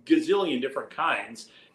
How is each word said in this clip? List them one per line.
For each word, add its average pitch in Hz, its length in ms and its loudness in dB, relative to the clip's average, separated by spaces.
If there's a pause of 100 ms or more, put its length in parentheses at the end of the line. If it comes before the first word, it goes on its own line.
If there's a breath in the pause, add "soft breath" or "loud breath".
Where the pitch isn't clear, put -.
gazillion 160 560 2
different 131 300 -4
kinds. 113 580 -4 (260 soft breath)